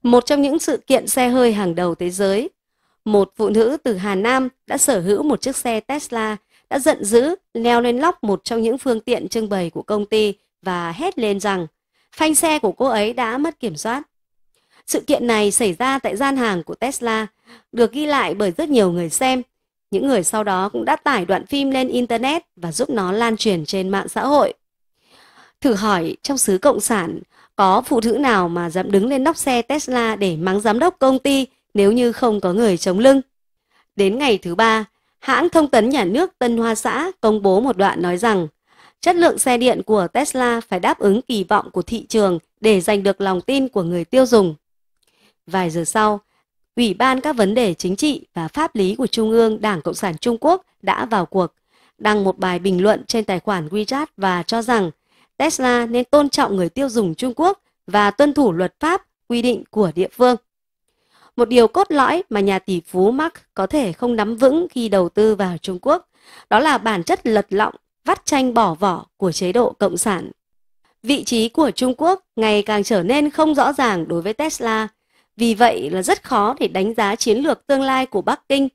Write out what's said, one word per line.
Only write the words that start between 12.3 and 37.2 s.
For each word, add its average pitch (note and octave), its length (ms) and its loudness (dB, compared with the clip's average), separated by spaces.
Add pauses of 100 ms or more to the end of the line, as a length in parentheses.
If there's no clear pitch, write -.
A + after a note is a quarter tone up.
xe D#4 240 0
của G3 120 0
cô - 140 -2
ấy A3 280 0
đã A#3+ 240 -4
mất E4 220 -4
kiểm F#3 160 -8
soát. A#3 260 -6 (840)
Sự - 120 -2
kiện - 280 0
này G#3+ 240 2
xảy G3+ 220 0
ra C4 260 -2
tại - 160 -4
gian C4+ 220 0
hàng G#3 260 -2
của - 120 -12
Tesla, A3+ 520 -4 (440)
được A3+ 200 2
ghi D4 140 -4
lại B3+ 280 -2
bởi G3+ 180 0
rất D4+ 180 -4
nhiều G#3 220 4
người E3+ 180 -2
xem. C4 320 0 (500)
Những G3+ 160 0
người A3+ 160 2
sau G#3+ 200 -2
đó G3 260 -2
cũng A#3 160 -6
đã D4 100 2
tải B3 300 -2
đoạn F#3 200 -2
phim C#4 260 -2
lên C4 160 0
Internet B3 560 -2 (120)
và E3+ 160 -8
giúp - 180 -4
nó G3 220 -2
lan A3+ 260 0
truyền E3+ 280 -2
trên F#3+ 240 -4
mạng G3 180 -4
xã A3 180 -6
hội. C#4 280 2 (1080)
Thử B3+ 120 2
hỏi F#3+ 480 -2
trong - 160 -4
xứ F#3+ 200 2
Cộng G3 220 2
sản, F3 400 -2 (360)
có G3 260 4
phụ A#3+ 220 -2
nữ A#3 80 0
nào A3 380 0
mà E3+ 200 -4
dám F#3 220 -4
đứng G3 160 4
lên C4+ 160 0
nóc D#4+ 140 0
xe B3 240 0
Tesla A#3 540 -2
để F#3 220 -2
mắng F#3 220 0
giám A3 200 0
đốc F4+ 200 0
công C4 200 2
ty C4+ 280 0 (260)
nếu G3+ 180 4
như A#3+ 200 2
không G#3+ 300 0
có F3 120 0
người G#3 240 2
chống F#3+ 220 -2
lưng? C4+ 220 6 (720)
Đến G3 220 0
ngày C4 200 0
thứ F3 180 -6
ba, A3 300 2 (340)
hãng C4+ 300 0
thông D#4 180 4
tấn A#3 220 2
nhà C4+ 140 0
nước C4+ 360 -2
Tân A#3 180 0
Hoa A3+ 180 0
Xã C#4 360 -4 (100)